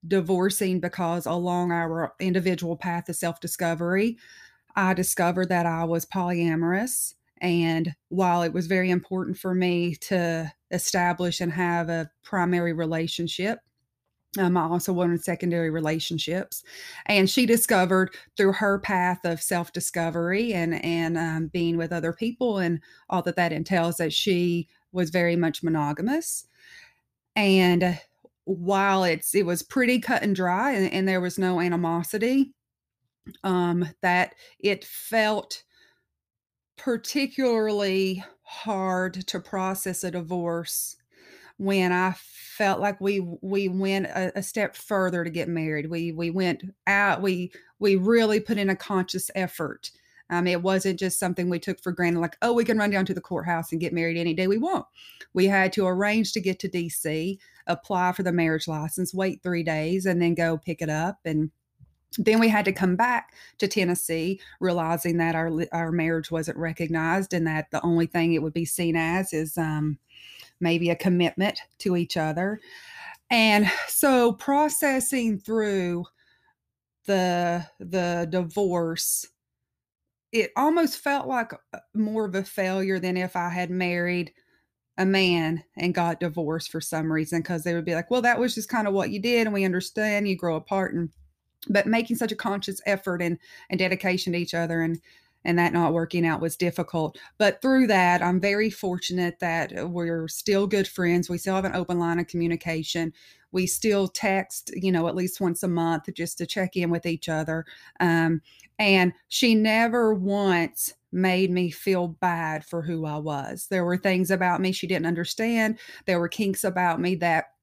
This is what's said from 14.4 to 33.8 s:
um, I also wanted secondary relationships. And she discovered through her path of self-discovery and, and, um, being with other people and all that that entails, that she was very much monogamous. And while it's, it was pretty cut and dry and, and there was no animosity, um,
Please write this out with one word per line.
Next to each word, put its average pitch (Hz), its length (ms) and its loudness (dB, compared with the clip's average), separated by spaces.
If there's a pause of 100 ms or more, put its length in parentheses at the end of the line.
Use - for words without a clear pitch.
um, 180 180 4
I 170 60 2
also 175 300 -2
wanted 170 300 0
secondary 170 460 -2
relationships. 160 960 -4 (420)
And 190 240 4
she 247 160 2
discovered 190 680 4 (200)
through 196 180 4
her 196 260 0
path 180 460 0
of 170 160 -2
self-discovery 175 1120 -2
and, 170 300 -2
and, 165 340 0
um, 160 300 -2
being 170 300 0
with 165 160 -2
other 165 200 -2
people 233 440 -2
and 170 220 0 (300)
all 180 120 0
that 170 140 -2
that 170 180 2
entails, 165 440 0
that 160 140 -2
she 175 560 0 (240)
was 180 200 -2
very 175 240 2
much 165 260 0
monogamous. 160 840 -2 (880)
And 180 640 4 (460)
while 190 580 2
it's, 170 320 0
it 196 100 4
was 175 160 -2
pretty 247 380 2
cut 240 240 0
and 202 120 2
dry 185 360 0
and, 196 200 2
and 190 160 0
there 185 140 2
was 180 160 -4
no 185 240 2
animosity, 180 920 0 (880)
um, 175 440 2 (140)